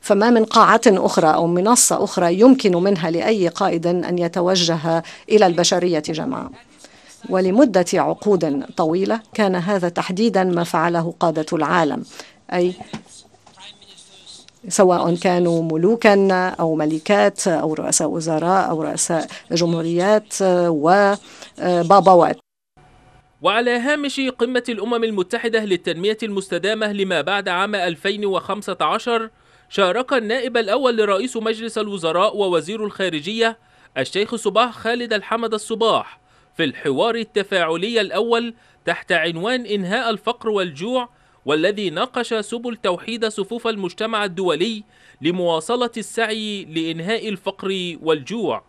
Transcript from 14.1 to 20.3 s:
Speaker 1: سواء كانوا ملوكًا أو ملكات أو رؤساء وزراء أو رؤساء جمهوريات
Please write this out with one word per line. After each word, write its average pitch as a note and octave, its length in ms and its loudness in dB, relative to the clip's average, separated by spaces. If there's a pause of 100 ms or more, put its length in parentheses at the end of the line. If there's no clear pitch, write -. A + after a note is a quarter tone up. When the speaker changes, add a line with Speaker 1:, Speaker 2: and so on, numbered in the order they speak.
Speaker 1:
سواء F3+ 460 4
كانوا F3 480 0
ملوكًا F#3 840 4
أو E3 260 -2
ملكات D#3+ 720 0
أو D#3 260 0
رؤساء E3 340 -2
وزراء E3 600 0
أو D#3+ 120 -2
رؤساء D#3 440 -2 (260)
جمهوريات E3+ 920 0